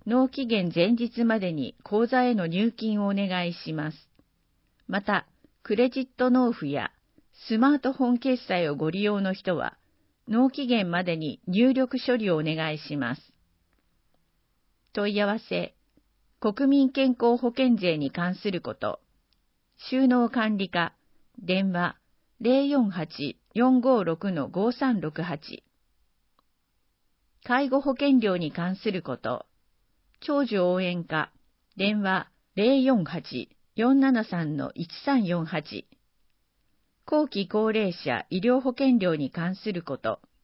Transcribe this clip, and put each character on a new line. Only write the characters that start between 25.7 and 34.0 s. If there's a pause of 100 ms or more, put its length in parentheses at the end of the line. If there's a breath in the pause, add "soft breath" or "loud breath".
介
護
保
険
料
に
関
す
る
こ
と、 (760)
長
寿
応
援
課、 (440)
電
話、 (280)
零
四
八 (260)
四
七